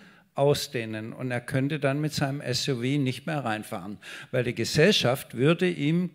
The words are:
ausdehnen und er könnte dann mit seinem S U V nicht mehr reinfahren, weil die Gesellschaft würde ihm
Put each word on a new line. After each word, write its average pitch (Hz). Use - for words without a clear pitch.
ausdehnen 117
und 127
er 120
könnte 139
dann 139
mit 151
seinem 143
S 127
U 139
V 117
nicht 131
mehr 151
reinfahren, 107
weil 127
die 120
Gesellschaft 135
würde 165
ihm 165